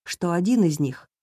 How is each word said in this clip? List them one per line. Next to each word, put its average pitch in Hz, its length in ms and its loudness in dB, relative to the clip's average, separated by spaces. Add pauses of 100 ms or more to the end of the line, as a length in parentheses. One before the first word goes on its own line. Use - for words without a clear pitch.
что - 260 -6
один 196 320 2
из 147 160 2
них 135 300 -4 (140)